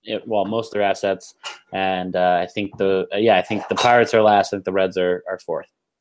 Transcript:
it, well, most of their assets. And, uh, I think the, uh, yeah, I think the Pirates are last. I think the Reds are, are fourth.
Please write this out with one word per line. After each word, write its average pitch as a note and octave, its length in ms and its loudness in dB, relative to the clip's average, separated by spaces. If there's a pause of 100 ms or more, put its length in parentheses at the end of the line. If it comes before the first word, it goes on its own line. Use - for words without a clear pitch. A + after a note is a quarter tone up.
it, A2 240 -8
well, G#2+ 180 0
most A2 240 -4
of - 40 -16
their G#2 80 -2
assets. G2 540 -2 (360)
And, F#2 440 -4
uh, F2+ 260 2
I F2+ 60 -6
think G2+ 300 -8
the, F#2+ 360 0
uh, G2 40 -4
yeah, G#2+ 200 4
I F2+ 60 2
think G2+ 240 -6
the G#2+ 80 -2
Pirates A#2+ 400 4
are A2+ 80 6
last. G#2 300 4
I G2+ 40 -6
think F#2 80 -10
the G2 60 -2
Reds F#2+ 260 -2
are, F2+ 320 0
are F#2 80 -6
fourth. D#2+ 300 -8 (340)